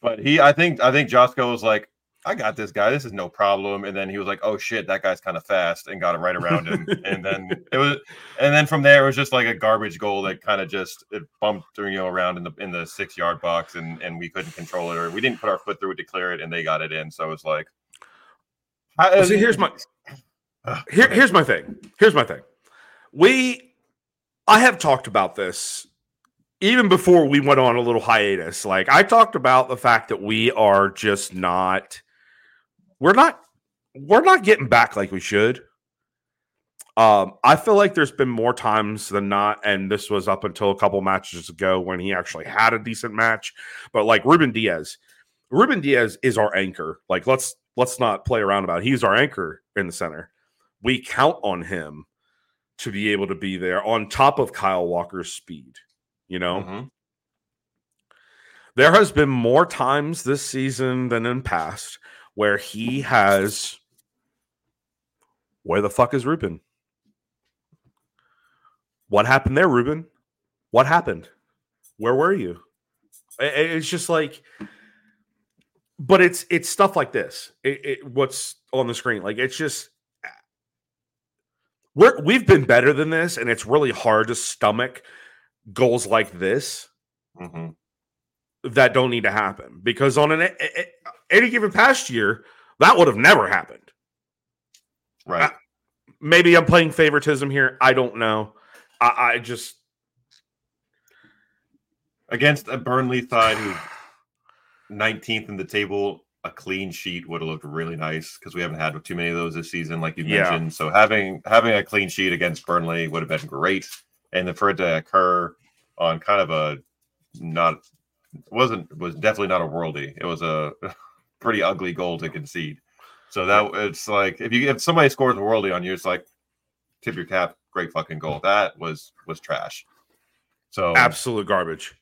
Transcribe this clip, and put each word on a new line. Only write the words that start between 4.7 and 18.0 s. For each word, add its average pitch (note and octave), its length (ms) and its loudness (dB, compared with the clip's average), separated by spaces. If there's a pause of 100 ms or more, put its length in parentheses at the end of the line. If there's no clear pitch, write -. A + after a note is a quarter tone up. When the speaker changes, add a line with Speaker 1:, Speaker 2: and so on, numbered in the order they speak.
Speaker 1:
that F#2+ 140 -2
guy's F#2 180 -2
kinda F2 200 -8
fast," F2 460 -4
and F#2 120 -14
got E2+ 220 -2
right F2 160 -4
around E2+ 320 -2
him. E2 180 -8 (100)
Speaker 2:
<laughs> - 100 -10
Speaker 1:
And F#2 180 -6
then F#2+ 480 -8
it C3 60 -2
was, C#3+ 180 0 (420)
and C#3+ 140 2
then D3+ 140 4
from D3 160 -2
there C#3+ 220 8
it - 20 4
was C3 100 0
just C3+ 160 -2
like B2 140 2
a A#2 80 -2
garbage G#2+ 440 0
goal G2+ 240 -2
that F#2+ 220 -6
kinda G2 220 -2
just, F#2 460 -10
it E2 100 -10 (180)
bumped, G#2 380 -6
you G2+ 140 -6
know, F#2+ 160 -4
around F2+ 280 -2
in F2 80 -12
the, E2+ 140 -10
in F#2+ 120 -12
the E2+ 140 -8
six-yard E2+ 560 -6
box, E2+ 360 -4
and, E2 260 -12
and E2+ 160 -12
we E2+ 100 -12
couldn't E2+ 240 -12
control F2 400 -10
it, E2+ 60 -8
or E2+ 120 -6
we G#2 120 -8
didn't B2 180 -4
put G#2+ 80 -4
our F#2+ 100 -4
foot - 220 -10
through - 120 -8
it - 40 -10
to - 80 -14
clear F2+ 300 -8
it, D#2 80 -12
and E2 100 -12
they E2+ 120 -6
got D#2 180 -4
it D#2 100 -10
in. D#2 180 -10
So E2 140 -12
it D#2 40 -8
was D#2 160 -12
like, D#2 240 -6 (1300)